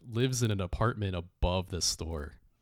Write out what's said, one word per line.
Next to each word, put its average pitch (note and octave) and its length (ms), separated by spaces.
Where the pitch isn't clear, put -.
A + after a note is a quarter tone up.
lives A#2+ 420
in A2+ 80
an G2 100
apartment G2 540
above F2+ 540
the E2+ 120
store. D#2+ 540